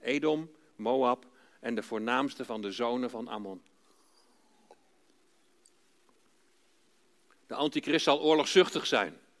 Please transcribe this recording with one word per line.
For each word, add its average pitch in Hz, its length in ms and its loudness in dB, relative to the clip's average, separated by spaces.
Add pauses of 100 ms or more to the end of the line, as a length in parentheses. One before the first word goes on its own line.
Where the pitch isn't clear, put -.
Edom, 151 500 -2 (260)
Moab 123 500 0 (340)
en 117 140 -4
de 107 80 -2
voornaamste 123 640 -2
van 110 180 -8
de 98 100 -6
zonen 120 380 -2
van 113 180 -10
Ammon. 98 340 -12 (3750)
De 117 80 -10
antichrist 151 500 0
zal 147 160 4
oorlogzuchtig 156 680 4
zijn. 98 320 0 (220)